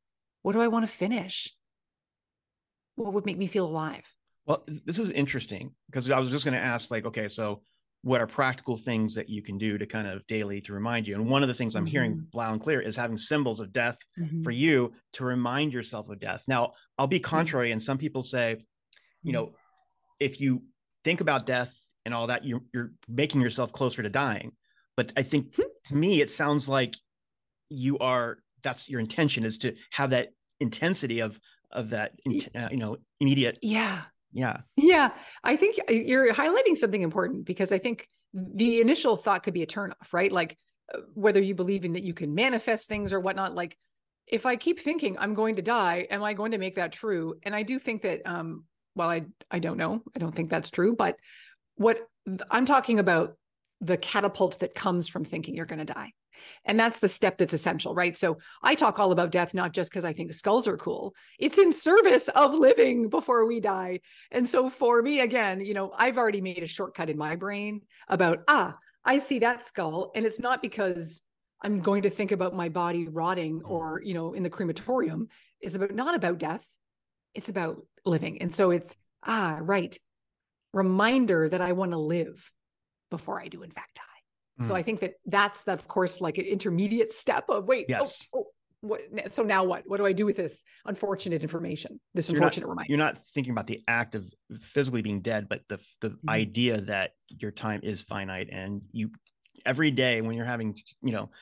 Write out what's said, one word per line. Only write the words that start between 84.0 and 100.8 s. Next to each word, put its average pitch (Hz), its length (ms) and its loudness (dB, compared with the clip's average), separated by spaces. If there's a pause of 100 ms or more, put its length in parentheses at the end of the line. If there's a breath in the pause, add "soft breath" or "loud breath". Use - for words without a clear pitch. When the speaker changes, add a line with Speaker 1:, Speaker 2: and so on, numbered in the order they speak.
Speaker 1:
So 151 120 -2
Speaker 2:
Mm. 185 40 0
Speaker 1:
I 170 60 -2
think 220 180 -4
that 185 140 -6 (100)
that's 202 380 0
the, 190 100 -2
of - 140 -8
course, 185 340 -2
like, 160 160 -2
an 175 80 -4
intermediate 208 640 0
step - 380 -2
of, 202 180 0
"Wait, 254 200 2 (120)
oh, 277 60 4
Speaker 2:
Yes. - 280 -4
Speaker 1:
oh, - 180 -6 (300)
what, 214 200 -4 (140)
n-, 190 140 -6
so - 140 -2
now 196 200 4
what? 180 240 -2
What 196 100 -2
do 202 80 2
I 190 80 6
do 202 140 2
with 196 80 2
this 165 280 -6 (220 soft breath)
unfortunate 190 560 -4
information, 160 580 -8 (140)
this 170 140 0
Speaker 2:
So 170 60 0
you're 151 80 4
not, 151 60 8
Speaker 1:
unfortunate - 200 -2
reminder?" - 220 -6
Speaker 2:
you're 147 100 2
not 156 180 2 (160)
thinking 127 180 -2
about 113 160 -2
the - 200 -8
act 117 280 0
of 95 160 -10 (300)
physically 127 400 0
being 101 200 -4
dead, 107 280 -4
but - 200 -8
the, 101 100 -8 (220)
the 110 80 -4
Speaker 1:
Mm-hmm. - 200 -8
Speaker 2:
idea 110 520 0
that 95 320 -4 (160)
your 107 220 -10
time 107 320 -6
is 101 180 -6
finite 95 500 -8
and 98 400 -8
you, 110 200 -6 (540)
every 147 260 2
day 123 300 2
when 113 140 -4
you're 117 100 -4
having, 113 340 -4 (220)